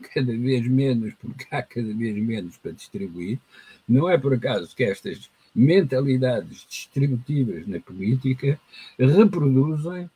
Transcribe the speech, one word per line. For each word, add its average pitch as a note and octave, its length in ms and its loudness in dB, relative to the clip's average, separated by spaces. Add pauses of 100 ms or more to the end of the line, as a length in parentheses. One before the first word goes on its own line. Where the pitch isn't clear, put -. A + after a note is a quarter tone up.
<laughs> - 80 -20
cada B2 220 -2
vez A#2+ 300 0
menos, B2+ 480 2
porque - 360 -14
há - 120 -6
cada A2+ 300 -8
vez A2 240 -4
menos G#2+ 420 -4
para E2+ 140 -12
distribuir, F#2 680 -8 (500)
não C#3 200 4
é F3+ 80 4
por C3+ 180 2
acaso G#2+ 420 -4
que C3 80 0
estas G2 440 -6 (260)
mentalidades C3 1120 2
distributivas B2+ 1000 -4
na F#2 140 -6
política B2+ 800 -2 (360)
reproduzem D#3 1200 2